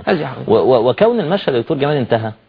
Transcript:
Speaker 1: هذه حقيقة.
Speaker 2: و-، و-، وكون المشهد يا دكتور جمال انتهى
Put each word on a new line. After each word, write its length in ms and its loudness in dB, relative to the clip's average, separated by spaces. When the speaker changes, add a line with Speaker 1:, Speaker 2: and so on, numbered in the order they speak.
Speaker 1:
هذه 180 0
حقيقة. 260 -8
Speaker 2:
و-، 240 4
و-، 140 2
وكون 300 2
المشهد 360 -2
يا 40 0
دكتور 180 -2
جمال 200 0
انتهى 340 -2